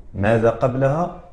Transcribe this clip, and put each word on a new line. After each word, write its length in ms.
ماذا 360
قبلها؟ 720